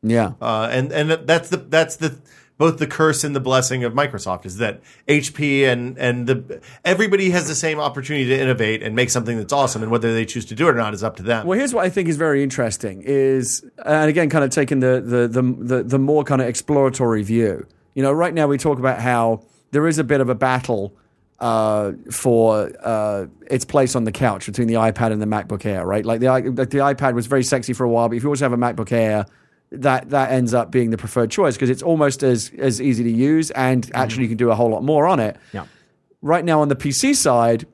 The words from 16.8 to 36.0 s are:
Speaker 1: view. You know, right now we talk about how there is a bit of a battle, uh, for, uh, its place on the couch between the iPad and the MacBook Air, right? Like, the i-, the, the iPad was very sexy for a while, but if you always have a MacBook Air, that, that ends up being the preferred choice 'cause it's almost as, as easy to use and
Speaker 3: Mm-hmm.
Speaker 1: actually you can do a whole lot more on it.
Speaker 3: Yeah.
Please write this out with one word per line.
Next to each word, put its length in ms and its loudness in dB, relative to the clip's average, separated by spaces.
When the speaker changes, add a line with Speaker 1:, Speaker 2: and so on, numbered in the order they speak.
Speaker 1:
view. 440 0
You 80 -2
know, 100 2
right 200 2
now 140 2
we 120 2
talk 200 0
about 220 0
how 420 0
there 140 2
is 120 0
a 60 0
bit 160 2
of 80 2
a 60 0
battle, 600 -2
uh, 520 0
for, 600 2
uh, 460 -4
its 140 -2
place 320 0
on 80 0
the 80 -4
couch 340 -2
between 220 -2
the 60 0
iPad 360 2
and 100 -2
the 60 -4
MacBook 400 -4
Air, 180 -4
right? 200 -2
Like, 160 -2
the 80 2
i-, 140 4
the, 80 -4
the 120 -2
iPad 360 0
was 120 -2
very 160 2
sexy 300 -2
for 120 -4
a 40 2
while, 200 2
but 80 -2
if 60 -4
you 60 -2
always 120 -2
have 120 0
a 40 0
MacBook 360 -2
Air, 340 0
that, 360 0
that 200 2
ends 220 2
up 180 0
being 200 2
the 80 -2
preferred 320 -2
choice 260 0
'cause 140 0
it's 120 -2
almost 400 0
as, 360 0
as 220 0
easy 240 0
to 60 0
use 420 2
and 340 0
Speaker 3:
Mm-hmm. 100 -8
Speaker 1:
actually 280 -2
you 40 -2
can 80 -4
do 140 2
a 40 4
whole 140 2
lot 160 -2
more 220 2
on 120 2
it. 200 -2
Speaker 3:
Yeah. 100 -10